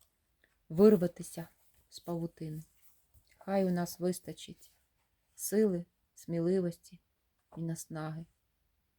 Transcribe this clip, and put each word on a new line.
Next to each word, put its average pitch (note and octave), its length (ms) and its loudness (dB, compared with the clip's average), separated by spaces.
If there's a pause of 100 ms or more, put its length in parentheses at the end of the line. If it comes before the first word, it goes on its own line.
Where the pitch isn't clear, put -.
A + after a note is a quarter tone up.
(680)
вирватися F3 800 4 (400)
з - 120 -20
павутини. E3 600 -8 (760)
Хай G3 260 0
у F#3 60 2
нас F3 300 -2
вистачить - 720 -8 (600)
сили, G3 500 0 (300)
сміливості E3+ 840 -2 (580)
і D#3+ 40 -8
наснаги. E3 680 -8 (720)